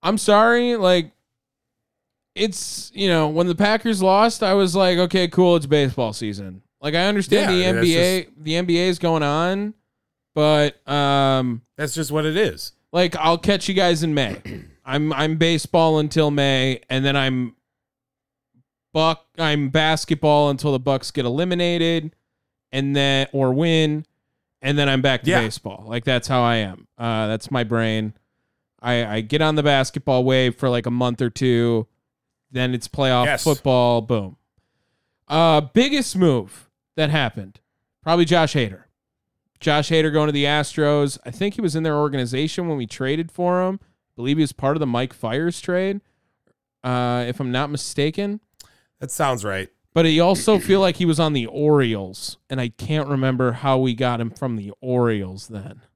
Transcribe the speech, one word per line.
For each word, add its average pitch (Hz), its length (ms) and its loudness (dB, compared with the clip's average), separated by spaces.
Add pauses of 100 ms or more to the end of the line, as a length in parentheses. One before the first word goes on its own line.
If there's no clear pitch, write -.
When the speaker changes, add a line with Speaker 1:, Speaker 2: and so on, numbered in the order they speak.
Speaker 1:
I'm 202 160 0
sorry, 233 600 4
like, 180 340 2 (1200)
it's, - 640 -6
you 196 120 -2
know, 160 200 2
when 160 180 0
the 175 80 0
Packers 208 480 0
lost, 202 400 4
I 196 140 2
was 190 200 2
like, 185 220 2
"Okay, 180 300 2
cool, 175 300 4
it's 143 100 -2
baseball 135 440 0
season." 98 520 -10 (180)
Like, 147 140 -4
I 180 100 2
understand 202 460 2
Speaker 2:
Yeah, 180 60 2
Speaker 1:
the 180 100 2
Speaker 2:
I 185 60 2
mean, - 20 0
that's - 20 0
Speaker 1:
N 180 60 2
B 165 140 4
A, 180 260 2
Speaker 2:
just - 200 -20
Speaker 1:
the 156 120 -4
N 180 100 -2
B 170 140 2
A 180 100 2
is 175 80 -2
going 165 240 0
on, 180 540 -2 (580)
but, 151 560 2
um, 135 720 0 (140)
Speaker 2:
That's 147 180 -6
just 147 180 -6
what 151 140 -2
it 156 100 -2
is. 170 360 -4 (200)
Speaker 1:
like, 180 260 0
I'll 165 200 2
catch 202 320 -2
you 190 60 -2
guys 175 260 2
in 160 140 -2
May. 110 280 -2
<clears throat> - 420 -16
I'm, 151 280 -2
I'm 156 240 0
baseball 165 640 2
until 151 320 0
May, 135 580 0
and 131 160 -2
then 139 100 0
I'm 131 400 -2 (1400)
Buck-, 160 320 0 (120)
I'm 147 320 0
basketball 151 800 2
until 143 220 -2
the 131 80 0
Bucks 135 320 -2
get 139 140 -4
eliminated, 165 880 -2 (560)
and 139 240 -2
then, 139 360 2
or 131 220 0
win, 156 520 0 (560)
and 143 160 -2
then 143 120 2
I'm 135 120 0
back 131 220 0
to 131 60 0
Speaker 2:
Yeah. 185 120 2
Speaker 1:
baseball. 104 460 -8
Like, 117 160 -6
that's 127 240 -2
how 127 140 0
I 117 140 2
am. 98 320 -6 (100)
Uh, 113 300 -2
that's 110 240 -6
my 127 120 -2
brain. 110 500 -2 (680)
I, 120 240 -2
I 107 160 -4
get 143 200 -2
on 156 140 2
the 151 80 0
basketball 135 600 0
wave 127 320 2
for, 135 120 -2
like, 120 200 0
a 117 40 -2
month 123 300 -2
or 123 80 0
two, 117 580 0 (640)
then 127 220 -2
it's 117 140 -6
playoff 127 380 0
Speaker 2:
Yes. 143 180 -2
Speaker 1:
football, 123 580 2
boom. 107 360 -4 (920)
Uh, 156 340 4
biggest 254 560 0
move 131 520 0 (280)
that 156 120 0
happened, 113 520 -4 (420)
probably 170 220 2
Josh 160 280 2
Hader. 107 300 -2 (800)
Josh 151 280 0
Hader 156 220 2
going 151 160 2
to 151 60 0
the 143 100 0
Astros. 147 840 0
I 123 60 -12
think 202 220 -4
he - 80 -6
was 160 140 -2
in 160 80 -2
their 156 120 0
organization 143 720 -2
when 156 100 -4
we 123 100 -4
traded 151 440 -4
for 180 300 0
him. 190 200 -4
I - 360 -20
believe 135 200 0
he 156 60 2
was 139 80 -2
part 143 240 -2
of 156 60 -2
the 143 60 -2
Mike 123 260 -2
Fiers 151 480 -6
trade, 190 400 -2 (840)
uh, 123 440 -2
if 123 120 -8
I'm 127 120 -4
not 135 180 -4
mistaken. 156 720 -4 (580)
Speaker 2:
That 120 100 -12
sounds 127 360 -2
right. 95 240 -6 (240)
Speaker 1:
But 165 120 4
I 160 140 4
also 190 400 4
feel 196 200 2
like 185 180 2
he 180 80 0
was 160 140 2
on 156 140 2
the 123 120 0
Orioles, 117 920 0 (120)
and 131 100 -4
I 120 100 -2
can't 151 380 -4
remember 131 460 0
how 135 240 0
we 131 160 0
got 123 260 -2
him 117 100 -4
from 120 280 -6
the 101 240 -10
Orioles 113 640 -2
then. 107 340 -14 (140)